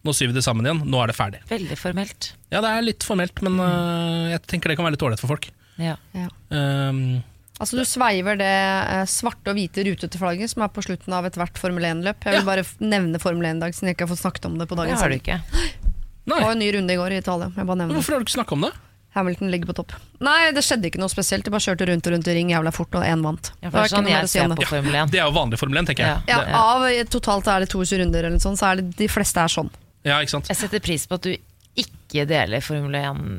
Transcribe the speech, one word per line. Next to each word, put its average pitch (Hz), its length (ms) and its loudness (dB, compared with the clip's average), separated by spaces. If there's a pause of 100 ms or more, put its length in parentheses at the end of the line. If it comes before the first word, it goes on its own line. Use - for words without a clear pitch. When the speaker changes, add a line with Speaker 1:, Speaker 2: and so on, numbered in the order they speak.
Speaker 1:
Nå 147 80 0
sier 131 160 2
vi 120 60 0
det 127 100 2
sammen 117 200 2
igjen. 156 200 0
Nå 131 160 2
er 113 80 2
det - 80 -4
ferdig. 101 220 -2 (100)
Speaker 2:
Veldig 175 300 -4
formelt. 185 500 -6 (220)
Speaker 1:
Ja, 196 100 2
det 220 100 0
er 233 140 0
litt 214 200 -4
formelt, 180 360 -2
men, 185 200 2
eh, 170 760 0
jeg 165 140 -6
tenker 170 220 0
det 147 60 2
kan 170 80 2
være 156 100 2
litt 143 100 0
ålreit 113 160 0
for 123 120 0
folk. - 140 -8 (300)
Speaker 2:
Ja. 165 180 -2 (200)
Speaker 3:
Ja. 180 120 -6 (220)
Speaker 1:
Ehm, 135 720 0 (340)
Speaker 3:
Altså, 226 240 -4
du 254 80 0
sveiver 208 480 0
det, 196 80 -2 (480)
eh, 190 160 0
svarte - 400 -4
og 202 80 -2
hvite 190 300 -4
rutete 175 340 -4
flagget 185 320 -2
som - 80 -6
er 214 80 0
på 202 160 -8
slutten 185 320 -6
av 180 80 -2
ethvert 175 320 -6
Formel 175 320 -2
en-løp. 175 320 -4
Jeg 202 140 0
vil 202 80 4
Speaker 1:
Ja. - 20 -2
Speaker 3:
bare 190 160 2
f-, - 200 -8
nevne 196 380 2
Formel 170 280 0
en-dag, 165 260 -2
siden 185 160 -2
jeg 175 80 0
ikke 175 100 -2
har 170 80 -2
fått 165 60 -6
snakket - 240 -4
om 165 140 -4
det 165 100 -4
på 180 80 -4
dagens 165 240 0
Speaker 2:
Det - 0 -
har 180 80 4
du 135 80 2
Speaker 3:
sending. 165 240 -4
Speaker 2:
ikke. - 320 0 (540)
Speaker 1:
Nei. 294 100 0
Speaker 3:
Det 277 80 4
var 220 80 2
en 226 60 0
ny 208 180 2
runde 185 160 0
i 180 40 4
går 180 160 0
i 196 40 -2
Italia. 180 400 -2
Jeg 190 100 -4
bare 180 120 0
nevner 170 100 0
det. 294 80 0
Speaker 1:
Hvorfor 302 160 0
har 285 80 2
du 220 60 -4
ikke - 100 -2
snakket 247 160 -2
om 143 80 0
det? 226 120 0 (440)
Speaker 3:
Hamilton 190 340 -2
ligger 175 220 -2
på - 80 -6
topp. - 120 -12 (280)
Nei, 311 320 4
det 277 160 2
skjedde 240 160 2
ikke 165 160 -4
noe 190 80 0
spesielt. 196 360 0
De 220 60 -4
bare 208 140 0
kjørte 185 240 2
rundt 170 180 2
og 175 60 2
rundt 170 160 2
i 175 80 2
ring 170 160 2
jævla 160 240 2
fort, - 180 -4
og 175 80 0
en 160 200 2
vant. 156 280 -4 (120)
Speaker 2:
Ja, 175 80 -6
for - 20 -6
Speaker 3:
Det - 0 -
var 214 80 4
Speaker 2:
det - 0 -
er 214 80 4
sånn 202 80 0
Speaker 3:
ikke - 0 -
noe 202 80 4
mer 165 160 4
Speaker 2:
jeg 170 40 0
Speaker 3:
å 185 40 -2
si - 100 0
om 170 60 4
Speaker 2:
ser - 80 4
Speaker 3:
det. 160 80 -2
Speaker 2:
på 139 160 0
Formel 143 240 0
en. 156 80 2
Speaker 1:
Det 180 120 4
er 165 40 4
jo 147 160 2
vanlig 113 180 0
Formel 139 200 0
en, 175 80 2
tenker 135 180 0
jeg. 156 240 2
Speaker 3:
Ja, 240 160 4
Speaker 2:
Ja. - 160 2
Speaker 3:
av, 247 240 6 (240)
totalt 202 400 2
er 196 120 4
det 190 100 -2
to 202 100 -2
runder 180 400 2
eller 165 160 0
noe 170 80 4
sånt, 196 160 0
så 202 120 4
er 185 100 2
det, 175 180 -6
de 214 80 4
fleste - 320 2
er 165 80 4
sånn. - 220 -2 (360)
Speaker 1:
Ja, 143 160 4
ikke 147 140 -2
sant? 139 160 -6
Speaker 2:
Jeg 175 80 -2
setter 208 240 -2
pris 160 260 -2
på 185 80 -2
at 180 80 -6
du 185 60 0 (440)
ikke - 540 -4
deler 127 340 2
Formel 143 300 -4
en 143 300 -4 (140)